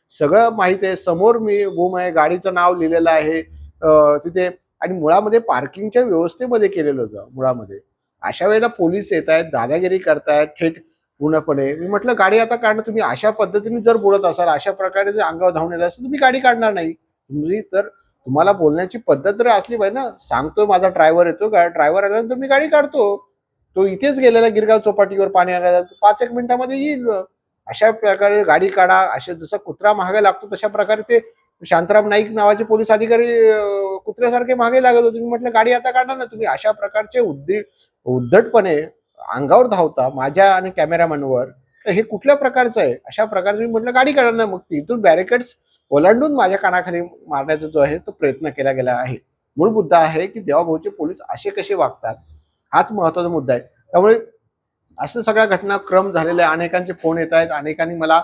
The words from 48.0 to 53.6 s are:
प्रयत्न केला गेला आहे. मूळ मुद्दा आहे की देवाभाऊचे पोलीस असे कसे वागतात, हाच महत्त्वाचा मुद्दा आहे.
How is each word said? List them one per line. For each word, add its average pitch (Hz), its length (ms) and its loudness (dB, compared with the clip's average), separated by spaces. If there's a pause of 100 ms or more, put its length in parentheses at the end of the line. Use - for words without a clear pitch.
प्रयत्न 147 380 -4
केला 135 240 -4
गेला 127 200 -2
आहे. 123 240 -6 (400)
मूळ 170 140 2
मुद्दा 180 280 2
आहे 160 280 0
की 208 140 -12
देवाभाऊचे 160 500 -2
पोलीस 165 280 -8 (100)
असे - 220 -8
कसे - 240 -6
वागतात, 123 400 -4 (580)
हाच 175 200 0
महत्त्वाचा 175 360 -2
मुद्दा 143 240 -2
आहे. 123 100 -2